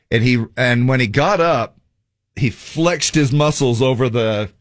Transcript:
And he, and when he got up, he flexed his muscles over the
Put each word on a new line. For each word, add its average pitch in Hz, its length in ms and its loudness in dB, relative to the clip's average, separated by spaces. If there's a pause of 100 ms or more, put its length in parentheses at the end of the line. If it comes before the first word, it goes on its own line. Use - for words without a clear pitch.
(100)
And 110 120 0
he, 120 220 2 (140)
and 123 280 2
when 131 140 2
he 123 60 0
got 156 340 0
up, 156 380 -2 (580)
he 127 140 -2
flexed - 640 -4
his 143 180 2
muscles 143 480 0
over 131 300 0
the 110 400 -2 (100)